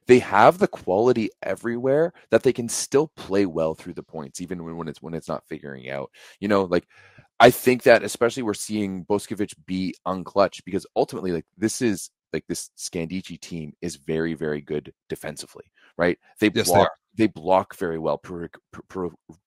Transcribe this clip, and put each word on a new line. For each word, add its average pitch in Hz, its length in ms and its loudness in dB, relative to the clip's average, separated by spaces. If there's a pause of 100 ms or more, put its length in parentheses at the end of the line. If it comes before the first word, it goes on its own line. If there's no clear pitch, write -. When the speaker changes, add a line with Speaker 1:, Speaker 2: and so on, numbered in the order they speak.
Speaker 1:
they 123 140 8
have 113 380 6
the 196 100 2
quality 110 600 0 (120)
everywhere 127 680 -2 (180)
that 113 140 4
they 127 80 4
can 117 160 -6
still - 480 0
play 98 300 0
well 80 280 -2
through 85 200 -14
the 80 100 -14
points, 76 360 -14
even 87 220 -10
when, 82 140 -12
when 82 100 -8
it's, 73 160 -12
when 80 120 -10
it's 80 140 -8
not 80 200 -8
figuring 69 420 -14
out. 67 220 -10 (260)
You 98 80 -6
know, 101 160 4
like, 87 240 0 (540)
I 117 100 12
think 127 320 0
that 113 220 8
especially 117 400 -2
we're 104 100 -2
seeing 98 500 -4
Boskovic 104 500 -4 (120)
be 92 300 -4 (100)
unclutch 92 580 -2
because 90 300 -6
ultimately, 95 380 -2
like, 82 140 -4 (120)
this 107 240 -2
is, 107 280 -2 (220)
like, 80 140 -6
this - 320 -10
Scandicci 85 640 -8
team 78 320 -12 (100)
is 90 140 -8
very, 80 380 -4
very 76 260 -6
good 76 320 -8 (160)
defensively, - 560 -14 (340)
right? 87 180 2 (220)
They 107 160 4
Speaker 2:
Yes, 104 140 0
they 87 60 2
Speaker 1:
block, 87 120 6
Speaker 2:
are. - 60 -4 (240)
Speaker 1:
they 110 100 2
block 92 480 0
very 82 240 -4
well. 76 200 -2
Pro-, 85 280 -12 (240)
Pro-, - 180 -20
Pro-, 85 580 -10